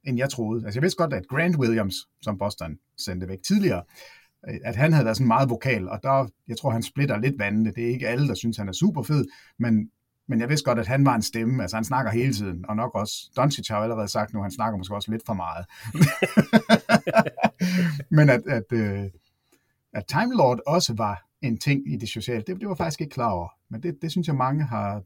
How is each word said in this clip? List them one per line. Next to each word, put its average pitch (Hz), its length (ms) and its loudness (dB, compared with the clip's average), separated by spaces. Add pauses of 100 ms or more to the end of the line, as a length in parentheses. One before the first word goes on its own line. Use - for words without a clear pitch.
end 123 140 -2
jeg 139 120 0
troede. 110 340 -4
Altså, 101 140 -6
jeg 143 40 0
vidste 180 140 0
godt, 160 160 0
at 92 160 -6
Grant 165 280 0
Williams, 113 380 2 (280)
som 101 160 -4
Boston 85 380 -6 (200)
sendte 90 320 -6
væk 95 180 -10
tidligere, 175 360 2 (640)
øh, 107 60 -8 (100)
at 113 120 -4
han 156 160 6
havde 143 120 6
været 110 120 2
sådan 127 120 2
meget 123 220 4
vokal, 113 380 -2
og 104 140 -6
der, 135 260 2 (200)
jeg 117 100 -8
tror, 135 120 -2
han 113 120 0
splitter 120 360 -2
lidt 113 200 0
vandene. 104 380 0
Det 117 80 -4
er 120 40 0
ikke 120 200 -2
alle, 131 200 0
der 104 60 -2
synes, 113 220 -4
han 101 120 -6
er 92 40 -6
super 156 300 0
fed, 147 220 2 (340)
men, 110 320 2 (380)
men 113 120 0
jeg 120 80 -2
vidste 151 160 0
godt, 117 140 2
at 107 80 -2
han 139 180 4
var 131 100 6
en 110 80 0
stemme. 117 400 -2
Altså, 101 140 -6
han 113 80 -2
snakker 127 280 -2
hele 120 220 2
tiden, 95 340 -4
og 107 80 -4
nok 120 180 -4
også, - 420 -6
Doncic 139 320 0
har 107 80 -2
jo 107 60 0
allerede 110 260 -2
sagt 104 260 -4
nu, 101 80 -4
han 101 80 -4
snakker 110 280 -4
måske 92 160 -8
også 104 160 -8
lidt 113 160 -4
for 110 80 -4
meget. 85 360 -8
<laughs> - 40 -20 (2250)
Men 151 200 8
at, 120 160 4
at, 117 260 -2
øh, 101 320 0 (880)
at 104 140 -6
Time 247 280 0
Lord 123 300 4
også 160 280 2
var 104 300 -4 (180)
en 113 160 0
ting 139 340 0
i 120 40 -2
det 110 120 -6
sociale, 113 380 -6
det, 185 140 -6
det 208 80 -6
var 190 60 -4
jeg - 40 -8
faktisk 165 220 -4
ikke 147 120 -6
klar 117 200 -2
over. 85 160 -6 (220)
Men 113 120 -10
det, 170 200 -6
det 165 80 -4
synes 170 160 -2
jeg, 151 100 0
mange 135 280 0
har 104 420 -4